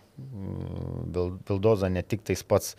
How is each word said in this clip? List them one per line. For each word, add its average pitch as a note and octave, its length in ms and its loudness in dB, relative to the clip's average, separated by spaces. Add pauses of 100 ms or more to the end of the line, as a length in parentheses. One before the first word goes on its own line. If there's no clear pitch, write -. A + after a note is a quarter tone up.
(140)
Vil-, F2+ 1300 -6
Vildoza G2 480 4
ne F2+ 120 2
tik - 220 -4
tais - 180 -2
pats, - 380 2